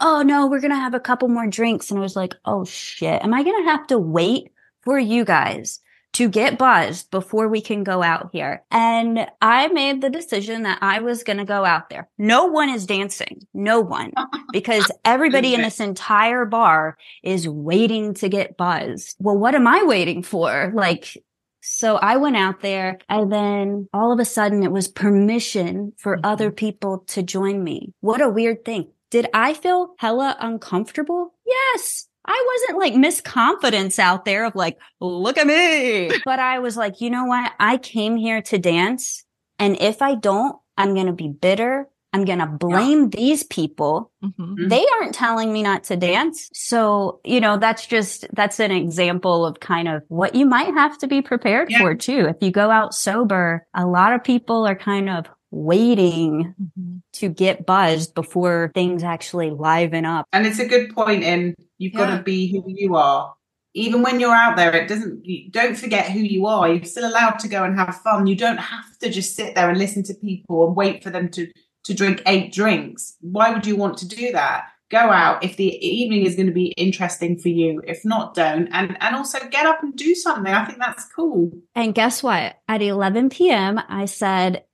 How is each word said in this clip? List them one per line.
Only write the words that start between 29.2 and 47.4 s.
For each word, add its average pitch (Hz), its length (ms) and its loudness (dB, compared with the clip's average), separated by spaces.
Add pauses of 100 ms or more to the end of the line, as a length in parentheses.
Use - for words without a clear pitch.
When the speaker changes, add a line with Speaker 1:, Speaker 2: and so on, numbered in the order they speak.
Speaker 1:
I 240 200 2
feel 359 460 0
hella 247 420 0
uncomfortable? 294 920 -4 (120)
Yes. 508 600 -2 (180)
I 480 280 0
wasn't 453 260 -2
like 294 160 2
Miss 285 260 4
Confidence 233 800 0
out 185 260 2
there 208 200 0
of 226 100 -4
like, 170 220 -2 (220)
"Look 185 380 -2
at 302 100 4
me." 285 720 2
Speaker 3:
<laughs> - 80 -6
Speaker 1:
But 262 140 0
I 254 200 0
was 240 180 -4
like, 208 220 -4
"You 240 100 -4
know 247 160 -2
what? 247 340 0
I 233 180 4
came 226 400 -2
here 220 260 -2
to - 160 -2
dance. 180 640 0 (340)
And 202 220 2
if 214 220 0
I 277 140 2
don't, 214 420 0 (200)
I'm 196 160 2
gonna 185 200 0
be 170 160 -6
bitter. 226 580 0 (260)
I'm 196 120 0
gonna 180 260 0
Speaker 2:
Yeah. 151 60 -8
Speaker 1:
blame 220 520 2
these 269 340 0
people. 156 680 -4 (120)
Speaker 3:
Mm-hmm. 196 200 -6
Speaker 2:
Mm-hmm. 180 240 -6
Speaker 1:
They 254 180 4 (140)
aren't - 160 -6
telling 226 360 -2
me 214 120 -2
not 196 220 0
to 190 100 -4
dance." 196 580 -2
So, 208 720 0
you 240 160 2
know, 208 180 2